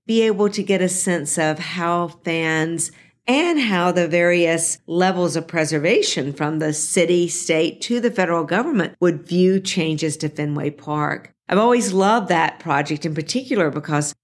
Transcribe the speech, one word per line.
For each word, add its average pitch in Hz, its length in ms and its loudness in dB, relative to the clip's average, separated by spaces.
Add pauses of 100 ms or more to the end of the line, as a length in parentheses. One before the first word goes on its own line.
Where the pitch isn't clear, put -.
be 226 160 2
able 208 260 2
to 202 140 -6
get 190 180 0
a 185 80 2
sense 175 480 -2
of 156 220 0
how 170 500 -2
fans 165 840 -2 (360)
and 311 340 2
how 180 320 2
the 175 160 2
various 170 800 2
levels 180 500 0
of 160 100 -6
preservation 160 840 0
from 156 260 -2
the 156 140 -2
city, 175 560 0
state, 165 540 -2
to 240 180 -2
the 233 100 0
federal 170 340 0
government 196 560 -2
would 175 260 0
view 185 340 2
changes 160 580 -2
to 156 100 -4
Fenway 147 420 -4
Park. 151 600 -6 (180)
I've 185 100 2
always 226 340 4
loved 196 360 4
that 165 320 2
project 147 440 -2
in 156 100 -4
particular 180 560 -2
because 147 540 -2